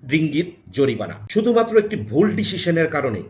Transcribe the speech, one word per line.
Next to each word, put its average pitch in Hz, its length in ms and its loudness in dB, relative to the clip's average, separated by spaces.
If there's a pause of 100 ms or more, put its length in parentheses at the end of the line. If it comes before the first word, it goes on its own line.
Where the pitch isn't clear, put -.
(120)
রিঙ্গিত 156 380 0 (220)
জরিমানা। 107 440 -2 (160)
শুধুমাত্র 220 460 2
একটি 208 180 2
ভুল 120 400 2
ডিসিশনের 170 520 0
কারণে 131 420 -2